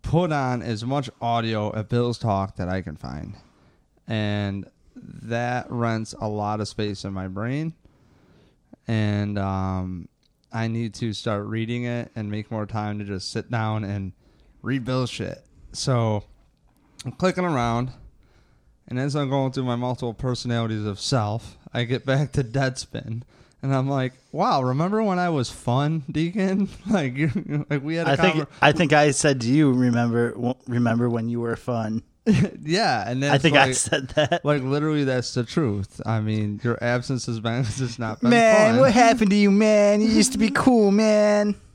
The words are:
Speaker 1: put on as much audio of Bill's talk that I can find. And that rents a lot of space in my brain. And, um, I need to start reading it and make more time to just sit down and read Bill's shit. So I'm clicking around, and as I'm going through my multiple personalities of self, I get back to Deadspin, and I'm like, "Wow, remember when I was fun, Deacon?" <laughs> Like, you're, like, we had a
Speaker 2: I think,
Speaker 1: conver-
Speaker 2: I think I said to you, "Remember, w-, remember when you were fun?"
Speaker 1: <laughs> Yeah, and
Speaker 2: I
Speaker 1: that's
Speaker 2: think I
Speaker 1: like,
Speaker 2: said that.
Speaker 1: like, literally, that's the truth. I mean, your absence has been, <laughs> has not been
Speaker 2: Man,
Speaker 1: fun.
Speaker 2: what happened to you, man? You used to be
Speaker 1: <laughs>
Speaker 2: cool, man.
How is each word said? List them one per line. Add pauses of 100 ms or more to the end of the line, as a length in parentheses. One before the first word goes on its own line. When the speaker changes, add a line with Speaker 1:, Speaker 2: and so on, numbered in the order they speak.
Speaker 1:
put
on
as
much (120)
audio
of
Bill's
talk
that
I
can
find. (760)
And (300)
that
rents
a
lot
of
space
in
my
brain. (1120)
And,
um, (440)
I
need
to
start
reading
it
and
make
more
time
to
just
sit
down
and (480)
read
Bill's
shit. (300)
So (840)
I'm
clicking
around, (960)
and
as
I'm
going
through
my
multiple
personalities
of
self, (160)
I
get
back
to
Deadspin, (400)
and
I'm
like, (200)
"Wow,
remember
when
I
was
fun,
Deacon?" (100)
<laughs>
Like,
you're, (400)
like,
we
had
a
Speaker 2:
I
think,
Speaker 1:
conver- (140)
Speaker 2:
I
think
I
said
to
you,
"Remember,
w-, (120)
remember
when
you
were
fun?" (220)
Speaker 1:
<laughs> (320)
Yeah,
and
Speaker 2:
I
Speaker 1:
that's
Speaker 2:
think
I
Speaker 1:
like,
Speaker 2:
said
that.
Speaker 1:
like,
literally,
that's
the
truth.
I
mean,
your
absence
has
been,
<laughs>
has
not
been
Speaker 2:
Man,
Speaker 1:
fun.
Speaker 2:
what
happened
to
you,
man?
You
used
to
be
Speaker 1:
<laughs>
Speaker 2:
cool,
man. (180)